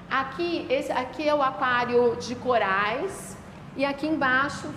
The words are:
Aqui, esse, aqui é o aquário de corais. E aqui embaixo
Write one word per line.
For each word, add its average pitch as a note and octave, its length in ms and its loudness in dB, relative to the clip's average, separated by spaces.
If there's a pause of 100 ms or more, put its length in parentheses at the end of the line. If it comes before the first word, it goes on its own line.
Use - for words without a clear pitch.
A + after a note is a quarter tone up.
Aqui, C#4+ 600 -2
esse, C#4+ 220 0
aqui B3+ 360 -2
é D4+ 60 6
o D4 80 4
aquário A#3+ 760 2
de - 180 -6
corais. A3 1000 0 (400)
E C4+ 100 0
aqui C#4 220 -2
embaixo C4+ 680 2